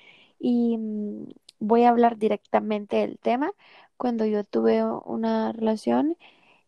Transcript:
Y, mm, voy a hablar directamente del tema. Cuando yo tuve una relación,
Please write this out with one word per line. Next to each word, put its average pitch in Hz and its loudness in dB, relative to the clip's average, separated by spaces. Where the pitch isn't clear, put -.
Y, 240 0
mm, 214 -8
voy 233 4
a 240 8
hablar 233 4
directamente 208 -2
del 208 -2
tema. 269 -2
Cuando 233 -2
yo 208 0
tuve 226 2
una 226 -4
relación, 233 0